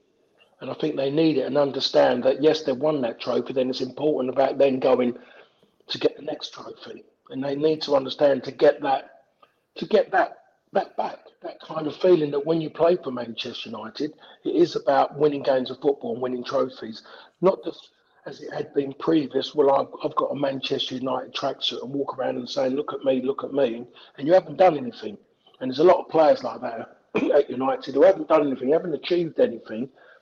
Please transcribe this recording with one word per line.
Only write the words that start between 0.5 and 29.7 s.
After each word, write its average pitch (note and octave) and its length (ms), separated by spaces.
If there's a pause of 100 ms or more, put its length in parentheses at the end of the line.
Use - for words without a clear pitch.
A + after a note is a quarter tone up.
And B2 80
I C3 60
think D#3 200
they C#3 140
need D3+ 280
it B2+ 100
and B2+ 100
understand C3+ 640
that, C3 200
yes, D#3 200
they've C3+ 140
won D3+ 240
that A#2 180
trophy, B2 340
then B2+ 160
it's C3 120
important C3 520
about C3+ 240
then C3 220
going B2 380 (720)
to - 100
get - 200
the - 60
next D3 300
trophy. - 500 (260)
And C3+ 140
they C#3 120
need D#3 280
to C#3+ 120
understand C3+ 480
to C3+ 80
get C#3+ 300
that, C3+ 420 (540)
to - 100
get G3+ 240
that, - 260 (360)
that - 240
back, - 220 (220)
that - 200
kind D#3 260
of C#3+ 100
feeling D#3+ 340
that C#3+ 140
when E3 160
you D#3 80
play E3 340
for C3+ 80
Manchester A#2 580
United, A2+ 440 (320)
it - 100
is E3 200
about C3+ 420
winning C#3+ 240
games C3 300
of - 100
football C3+ 320
and A#2+ 80
winning B2+ 220
trophies, B2+ 580 (400)
not F3+ 240
just - 240 (380)
as C#3+ 140
it D3 120
had D3+ 220
been C#3 240
previous, C#3+ 560
"Well, C#3 180
I've, C3+ 140 (180)
I've B2+ 100
got C3 160
a - 40
Manchester C3+ 600
United B2+ 380
tracksuit," - 480
and B2 100
walk C#3 280
around C3 180
and B2 100
saying, C3 280
"Look D3 180
at C#3 100
me, C3 200
look C3+ 200
at - 80
me," C3+ 260
and, B2 100 (320)
and C#3 80
you E3 60
haven't F3+ 240
done F3+ 200
anything. - 400 (420)
And C3 120
there's C3 80
a D#3 40
lot F3 220
of - 40
players D3+ 340
like A#2+ 180
that A#2 360 (180)
<clears throat> - 0 (200)
at - 140
United B3+ 460
who C#3 80
haven't E3 260
done D#3 180
anything, C3 240
haven't E3+ 220
achieved E3+ 460
anything, A2+ 500 (320)